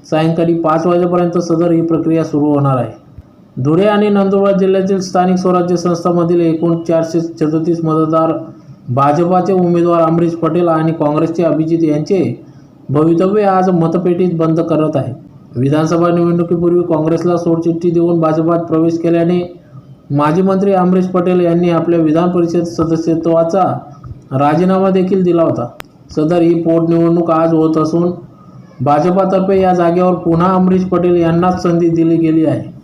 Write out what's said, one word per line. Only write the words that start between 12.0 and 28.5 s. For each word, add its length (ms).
भवितव्य 540
आज 280
मतपेटीत 640
बंद 260
करत 340
आहे. 200
विधानसभा 540
निवडणुकीपूर्वी 720
काँग्रेसला 540
सोडचिठ्ठी 540
देऊन 300
भाजपात 380
प्रवेश 400
केल्याने 600
माजी 320
मंत्री 300
अमरीश 340
पटेल 340
यांनी 300
आपल्या 280
विधान 320
परिषद 320
सदस्यत्वाचा 1160
राजीनामा 580
देखील 320
दिला 200
होता. 260
सदर 260
ही 200
पोटनिवडणूक 680
आज 240
होत 240
असून 320